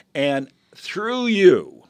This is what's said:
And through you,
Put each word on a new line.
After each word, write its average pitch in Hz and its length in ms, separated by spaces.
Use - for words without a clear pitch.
And 139 340
through 240 500
you, 180 640